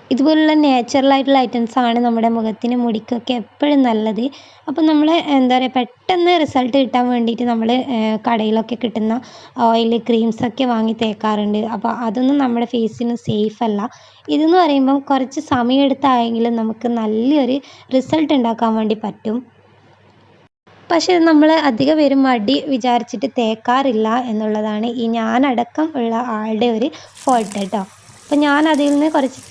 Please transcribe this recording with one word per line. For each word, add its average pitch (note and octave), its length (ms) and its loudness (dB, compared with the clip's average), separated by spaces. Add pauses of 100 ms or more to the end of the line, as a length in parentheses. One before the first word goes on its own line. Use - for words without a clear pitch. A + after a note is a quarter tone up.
(120)
ഇതുപോലുള്ള D#4 420 2
നാച്ചുറൽ C4+ 600 2
ആയിട്ടുള്ള C4+ 260 2
ഐറ്റംസ് A#3+ 400 -2
ആണ് A#3+ 200 0
നമ്മുടെ A#3 300 0
മുഖത്തിന് A3+ 460 -2
മുടിക്കൊക്കെ A#3 580 -4
എപ്പോഴും C#4 480 0
നല്ലത്. A3 440 0 (400)
അപ്പം D#4 200 -2
നമ്മൾ D4+ 240 2 (220)
എന്താ B3+ 240 4
പറയുക, B3+ 180 0
പെട്ടെന്ന് F4 680 0
റിസൾട്ട് C4 380 0
കിട്ടാൻ B3 320 2
വേണ്ടിയിട്ട് A#3 380 -2
നമ്മൾ, A3+ 220 0 (220)
ഏഹ്, A3 300 -2
കടയിലൊക്കെ A3 540 -2
കിട്ടുന്ന A3 380 -4 (500)
ഓയിൽ, A3+ 300 2 (120)
ക്രീംസ് A3+ 400 0
ഒക്കെ A#3+ 200 -4
വാങ്ങി A3+ 360 -2
തേക്കാറുണ്ട്. G#3+ 580 -2 (140)
അപ്പോൾ A3+ 260 -4
അതൊന്നും B3+ 380 -2
നമ്മുടെ A#3+ 300 -2
ഫേസിന് A#3 480 -4
സേഫ് G#3+ 480 -4
അല്ല. G#3+ 160 -2 (480)
ഇതെന്ന് D#4 300 2
പറയുമ്പം C#4 420 2
കുറച്ച് C4+ 480 -2
സമയമെടുത്തായെങ്കിലും B3 1080 0
നമുക്ക് A3 360 -4
നല്ലൊരു A#3+ 680 0 (360)
റിസൾട്ട് D4 400 0
ഉണ്ടാക്കാൻ A3+ 420 0
വേണ്ടി A3 240 -2
പറ്റും. G#3+ 400 -6 (1500)
പക്ഷേ F4 320 2
നമ്മൾ D#4 300 6 (100)
അധിക C#4 320 0
പേരും C#4 300 4
മടി B3+ 340 2 (100)
വിചാരിച്ചിട്ട് A#3+ 680 -2
തേക്കാറില്ല A3+ 760 0 (180)
എന്നുള്ളതാണ് G#3+ 680 -4
ഈ A#3 120 -4
ഞാനടക്കം A#3 880 -2
ഉള്ള A#3 180 -2 (180)
ആളുടെ A3 400 -2
ഒരു A3+ 180 -2 (260)
ഫോൾട്ട് G#3 500 -2
ട്ടോ. G3 180 -6 (360)
അപ്പം D4 220 -2
ഞാൻ D4 280 2
അതിൽ C#4+ 180 2
നിന്ന് C#4+ 220 2
കുറച്ച് C#4+ 300 -2 (120)